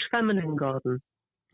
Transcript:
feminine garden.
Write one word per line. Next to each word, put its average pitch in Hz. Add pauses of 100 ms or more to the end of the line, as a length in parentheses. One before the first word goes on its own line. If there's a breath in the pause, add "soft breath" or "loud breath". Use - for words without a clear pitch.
(120)
feminine 202
garden. 135 (520)